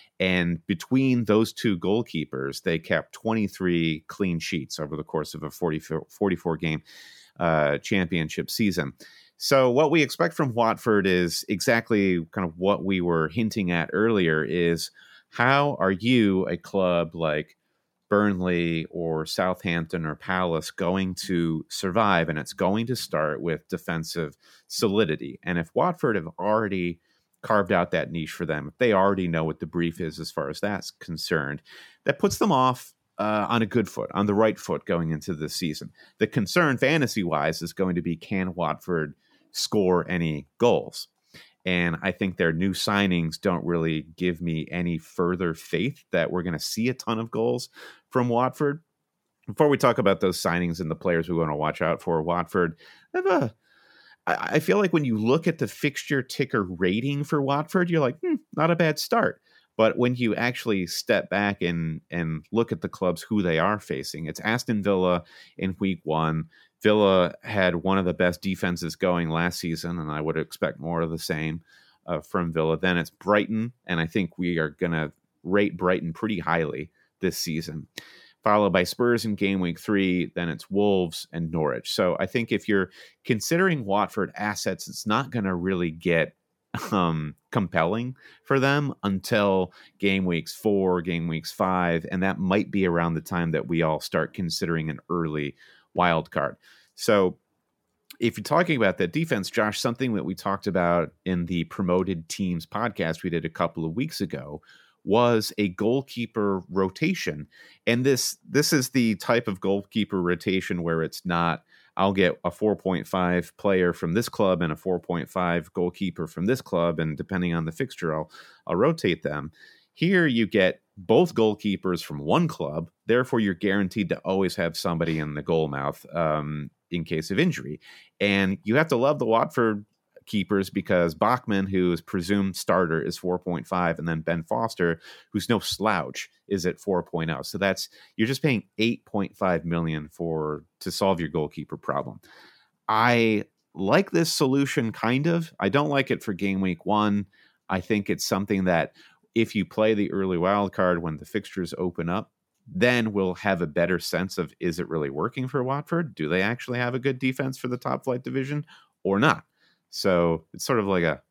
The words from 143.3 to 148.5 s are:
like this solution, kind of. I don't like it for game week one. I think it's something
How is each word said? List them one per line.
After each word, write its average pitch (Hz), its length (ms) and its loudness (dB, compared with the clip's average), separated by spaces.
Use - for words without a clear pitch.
like 117 380 2
this 165 200 2
solution, 135 600 0
kind 127 360 0
of. 165 320 -2
I 98 100 2
don't 143 200 0
like 139 220 0
it 104 120 -4
for 107 100 -4
game 98 280 -2
week 92 240 -2
one. 101 420 2
I 95 100 0
think 101 300 -2
it's - 160 -2
something 98 400 0